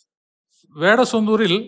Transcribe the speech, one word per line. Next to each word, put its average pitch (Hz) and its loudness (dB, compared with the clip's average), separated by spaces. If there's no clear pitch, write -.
வேடசந்தூரில் 214 0